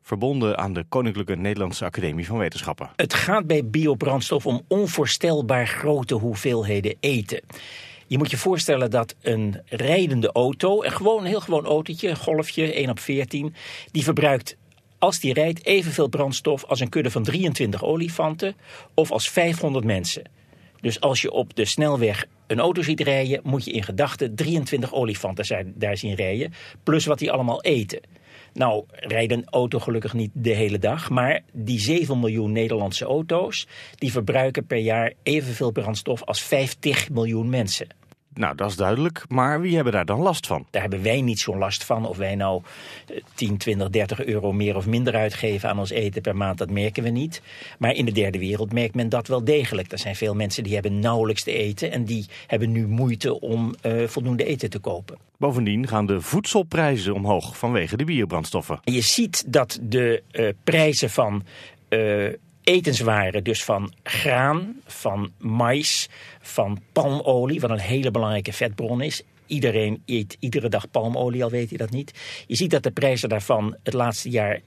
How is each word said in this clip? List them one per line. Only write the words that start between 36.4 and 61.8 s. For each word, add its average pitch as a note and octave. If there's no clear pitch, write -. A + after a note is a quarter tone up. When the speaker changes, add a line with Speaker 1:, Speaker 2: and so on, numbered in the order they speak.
Speaker 2:
vijftig -
miljoen A2+
mensen. A#2+
Speaker 1:
Nou, D2+
dat G2+
is G2
duidelijk, A#2+
maar C3
wie F3
hebben B2
daar F#2+
dan G#2+
last F3
van? D#2
Speaker 2:
Daar G2
hebben F#2+
wij A#2
niet A#2+
zo'n F#2+
last -
van. A2+
Of F#2
wij G2
nou, F#2+
eh, -
tien, G#2
twintig, G2
dertig G#2+
euro G#2
meer G2+
of F#2+
minder A#2
uitgeven G#2+
aan G2+
ons G2
eten G#2
per G2+
maand, F#2+
dat F#2
merken G#2
we A#2
niet. C#3+
Maar A#2+
in B2
de A#2
derde G2
wereld G#2
merkt A#2
men A#2
dat A#2
wel B2+
degelijk. A#2+
Er F#2
zijn G2
veel G#2+
mensen G#2+
die G2+
hebben G2+
nauwelijks A2+
te -
eten G#2+
en A#2+
die G#2+
hebben A2+
nu A2+
moeite A#2+
om, A2+
eh, A#2
voldoende B2
eten G#2+
te G2+
kopen. F#2+
Speaker 1:
Bovendien B2
gaan G#2+
de G2
voedselprijzen D3+
omhoog G2
vanwege A2
de C3+
biobrandstoffen. F#2
Speaker 2:
En B2
je B2
ziet G3+
dat B2
de, A#2
eh, A2+
prijzen D#3
van, G#2